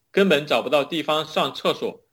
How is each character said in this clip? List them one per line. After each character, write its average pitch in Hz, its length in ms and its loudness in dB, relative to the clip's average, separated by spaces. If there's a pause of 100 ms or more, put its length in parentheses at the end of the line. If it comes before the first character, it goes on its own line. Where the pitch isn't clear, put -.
(120)
根 196 180 4
本 147 160 2
找 139 160 2
不 113 80 -6
到 143 160 2
地 151 180 -6
方 156 220 -2
上 151 280 -2
厕 170 200 -2
所， 110 260 -8 (140)